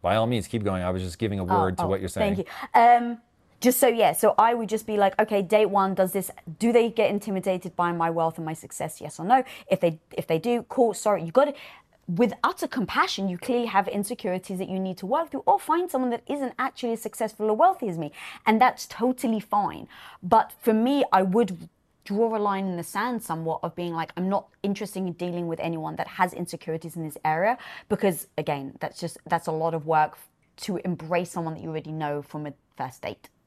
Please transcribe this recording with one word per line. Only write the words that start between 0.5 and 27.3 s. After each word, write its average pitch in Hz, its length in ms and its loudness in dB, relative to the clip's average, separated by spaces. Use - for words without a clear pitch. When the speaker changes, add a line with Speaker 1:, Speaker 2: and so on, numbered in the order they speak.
Speaker 1:
going. 95 200 -2
I 90 80 -2
was 92 120 -2
just 87 160 -8
giving 104 220 -2
a - 40 -2
Speaker 2:
Oh, 90 180 2
Speaker 1:
word 92 160 0
to 175 60 -2
Speaker 2:
oh, - 40 -2
Speaker 1:
what 98 120 0
you're 175 80 -6
saying. 202 280 0
Speaker 2:
thank 190 100 -4
you. 247 60 8
Um, 240 380 6
just 254 200 4
so, 262 80 8
yeah, 220 240 4
so - 260 4
I 233 160 6
would 226 140 -4
just 214 180 -4
be 214 100 -2
like, 196 240 2
"Okay, 214 220 2
date 208 240 4
one, 196 280 2
does 190 180 2
this, 190 180 -4
do 233 140 2
they 233 180 6
get 214 200 2
intimidated 190 640 -2
by 175 180 0
my 170 180 0
wealth 165 260 0
and 165 80 -8
my 156 80 -6
success, - 480 -10
yes - 180 -14
or 160 60 -10
no? 247 180 4
If 190 120 2
they, 165 180 0
if - 140 -6
they 160 120 0
do, 240 300 0
cool, 233 260 2
sorry, 202 300 0
you 165 80 -8
gotta," 294 220 4
with 185 260 2
utter 311 240 -2
compassion, 240 600 -2
you 180 100 -4
clearly 240 280 -2
have 196 220 2
insecurities 202 680 -4
that 190 100 -6
you 190 100 -4
need 185 200 -4
to 190 80 -8
work 302 240 -2
through, - 160 -8
or 196 120 4
find 339 320 0
someone 254 200 0
that 240 180 -4
isn't 277 300 -4
actually 247 340 -4
as 226 100 -4
successful 214 480 -2
or 214 60 4
wealthy 330 320 4
as 170 100 -4
me. 151 140 -6
And 220 140 6
that's 247 260 4
totally 233 540 -2
fine. 196 480 -4
But 220 380 4
for 226 140 4
me, 262 380 4
I 190 100 6
would 185 460 2
draw 220 320 0
a - 20 0
line 196 280 0
in 180 100 -2
the 170 80 -6
sand 226 380 -4
somewhat 160 420 -4
of 165 100 -4
being 175 200 -4
like, 165 240 -4
"I'm 185 100 0
not 196 180 0
interested 196 380 -4
in 185 140 -4
dealing 175 340 -6
with 165 120 -4
anyone 156 360 -6
that - 100 -6
has 180 280 0
insecurities 165 600 -8
in 165 100 -6
this 151 200 -10
area," 175 320 2